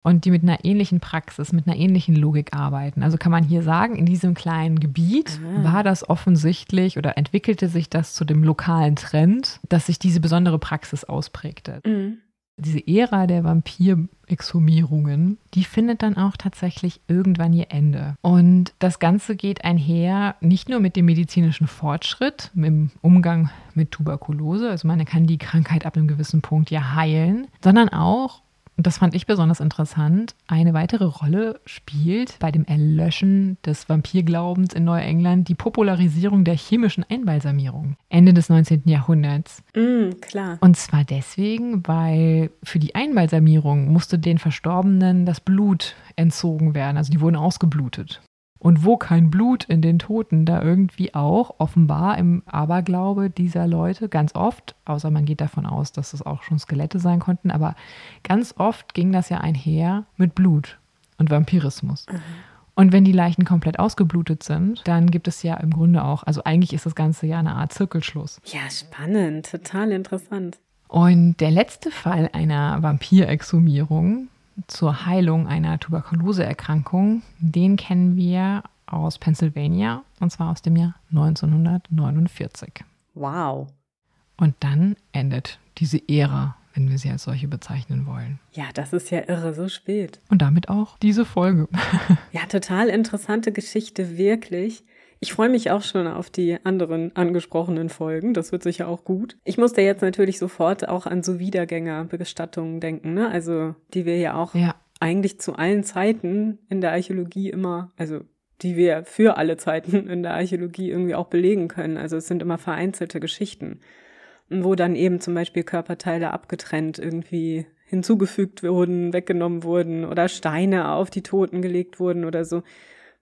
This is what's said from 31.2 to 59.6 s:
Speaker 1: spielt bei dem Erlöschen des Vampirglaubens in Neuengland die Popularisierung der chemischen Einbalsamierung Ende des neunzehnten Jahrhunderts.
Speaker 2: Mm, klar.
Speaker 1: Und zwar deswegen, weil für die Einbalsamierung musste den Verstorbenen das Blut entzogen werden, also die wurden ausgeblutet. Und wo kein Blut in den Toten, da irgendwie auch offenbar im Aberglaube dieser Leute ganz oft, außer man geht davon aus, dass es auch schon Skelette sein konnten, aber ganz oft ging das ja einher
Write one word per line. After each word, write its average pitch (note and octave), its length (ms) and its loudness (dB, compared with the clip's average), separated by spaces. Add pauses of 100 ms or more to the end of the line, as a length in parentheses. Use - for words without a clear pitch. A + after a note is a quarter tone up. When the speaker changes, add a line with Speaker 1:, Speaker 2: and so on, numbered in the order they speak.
Speaker 1:
spielt E3+ 720 -4
bei D#3+ 120 -2
dem D#3 140 2
Erlöschen E3 1000 2
des - 220 -4
Vampirglaubens F3 840 0
in E3 100 0
Neuengland E3+ 640 2
die F3 80 0
Popularisierung F#3+ 880 2
der E3 140 2
chemischen G#3+ 520 0
Einbalsamierung C#3+ 840 -2 (140)
Ende F3+ 240 10
des E3+ 160 6
neunzehnten D#3+ 420 6
Jahrhunderts. D3 720 0 (140)
Speaker 2:
Mm, A3+ 420 2
klar. F#3 400 -8
Speaker 1:
Und F3+ 160 8
zwar D3 300 0
deswegen, G#3 840 -4
weil D#3+ 640 2 (140)
für - 160 -4
die D3+ 160 -2
Einbalsamierung D#3 1000 4
musste E3+ 260 2
den E3 200 2
Verstorbenen F3+ 840 2
das F3 140 0
Blut F#3+ 560 0 (220)
entzogen D#3+ 580 2
werden, C#3+ 220 -2
also D3+ 160 0
die D#3 80 2
wurden D#3+ 160 2
ausgeblutet. D3+ 840 -2 (360)
Und E3 260 4
wo A3+ 140 6
kein E3 320 4
Blut A3+ 360 2
in D#3+ 180 2
den E3 160 4
Toten, G#3 460 0
da E3+ 140 2
irgendwie F#3 540 0
auch D3+ 460 0
offenbar D#3+ 580 2
im F3 300 2
Aberglaube F3+ 840 -2
dieser F3 380 -2
Leute E3+ 420 -2
ganz D3+ 240 0
oft, - 420 -4 (100)
außer D3+ 260 -4
man D3+ 140 2
geht D3 140 -2
davon D3+ 280 -4
aus, C#3+ 240 -6
dass - 220 -10
es C#3+ 120 -12
auch C#3+ 160 -8
schon D#3 160 -4
Skelette D3+ 400 -4
sein F3 220 2
konnten, F3+ 320 -2
aber D#3 240 -2 (480)
ganz A3+ 340 -2
oft - 380 -4
ging F3+ 160 2
das F#3 180 0
ja F3 100 -2
einher D#3+ 640 -2 (120)